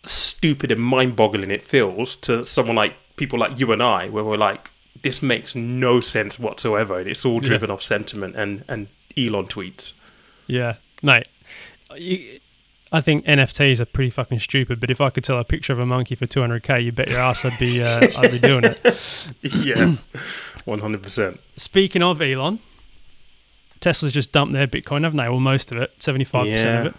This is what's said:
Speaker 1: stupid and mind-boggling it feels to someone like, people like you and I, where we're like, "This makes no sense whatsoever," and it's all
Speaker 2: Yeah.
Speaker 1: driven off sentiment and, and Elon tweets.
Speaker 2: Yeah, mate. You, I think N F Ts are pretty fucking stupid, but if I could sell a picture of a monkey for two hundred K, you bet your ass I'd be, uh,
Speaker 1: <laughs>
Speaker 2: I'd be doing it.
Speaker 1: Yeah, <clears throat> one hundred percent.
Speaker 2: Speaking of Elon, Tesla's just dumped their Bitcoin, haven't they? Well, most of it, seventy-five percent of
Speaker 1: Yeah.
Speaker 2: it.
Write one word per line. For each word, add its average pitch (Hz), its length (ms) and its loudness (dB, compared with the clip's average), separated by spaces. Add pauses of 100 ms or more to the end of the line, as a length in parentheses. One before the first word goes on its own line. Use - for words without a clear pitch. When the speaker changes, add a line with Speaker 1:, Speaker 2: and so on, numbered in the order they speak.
Speaker 1:
stupid - 680 0
and 113 100 0
mind-boggling 113 680 2
it 101 100 -4
feels 110 560 0
to 120 280 -2
someone 117 300 0
like, 107 200 2 (200)
people 135 240 -2
like 120 200 -2
you 127 120 2
and 107 100 2
I, 101 280 2
where 107 140 -4
we're 107 140 -2
like, 104 340 -2 (300)
"This 131 200 -4
makes 120 340 -2
no 123 460 2
sense 110 380 -4
whatsoever," 107 600 -2
and 92 100 -6
it's 113 160 -4
all 117 160 2
Speaker 2:
Yeah. 135 80 -4
Speaker 1:
driven 110 220 0
off 98 100 -8
sentiment 104 540 -4
and, 101 320 -6
and 107 200 -8 (300)
Elon 107 300 -2
tweets. - 460 -10 (520)
Speaker 2:
Yeah, 123 300 -4 (260)
mate. 127 260 4 (720)
You, 160 420 -8 (520)
I 160 100 2
think 147 260 2
N 143 120 6
F 131 140 2
Ts 131 280 2
are 117 40 -4
pretty 127 260 -2
fucking 123 280 -4
stupid, 123 400 -2
but 120 100 -2
if 127 120 0
I 139 80 4
could 127 160 -2
sell 123 140 0
a 120 40 -2
picture - 300 -2
of 120 60 -2
a 123 60 -2
monkey 123 300 -2
for 127 100 -4
two - 160 -2
hundred 117 220 -2
K, 131 160 0
you 117 140 -2
bet 127 160 -2
your 123 100 0
ass 127 240 0
I'd 120 160 -2
be, 120 240 2
uh, 120 300 4
Speaker 1:
<laughs> - 40 -8
Speaker 2:
I'd 123 140 4
be 123 80 -2
doing 123 240 4
it. - 340 2 (440)
Speaker 1:
Yeah, 143 540 2 (340)
<clears throat> - 360 -16
one 104 140 -4
hundred 107 240 -6
percent. - 380 -4 (160)
Speaker 2:
Speaking 190 440 2
of 175 200 2
Elon, 147 380 -2 (1200)
Tesla's 151 320 0
just 139 180 -2
dumped 143 220 2
their 139 140 0
Bitcoin, 143 360 -4
haven't 156 140 -2
they? 123 100 -2
Well, 123 140 0
most 135 300 0
of 117 80 -6
it, 123 180 -4
seventy-five 135 480 0
percent 113 340 2
of 117 60 0
Speaker 1:
Yeah. 165 60 -2
Speaker 2:
it. - 80 -12